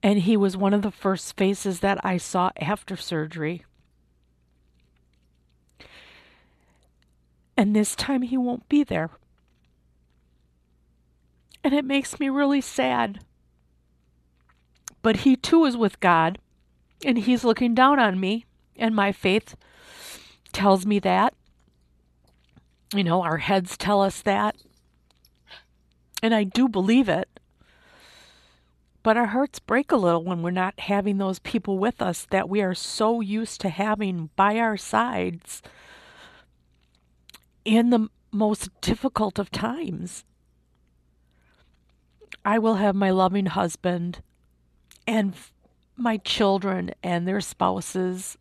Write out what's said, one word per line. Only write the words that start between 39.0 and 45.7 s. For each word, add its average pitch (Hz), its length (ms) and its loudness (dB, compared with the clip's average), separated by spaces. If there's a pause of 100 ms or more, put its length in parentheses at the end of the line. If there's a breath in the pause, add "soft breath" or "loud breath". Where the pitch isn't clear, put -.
of 202 120 -6
times. 214 760 -8 (2250)
I 208 140 2
will 220 180 2
have 196 180 2
my 196 160 2
loving 185 360 2
husband 175 760 -4 (840)
and 214 280 0
f-, - 180 -20 (440)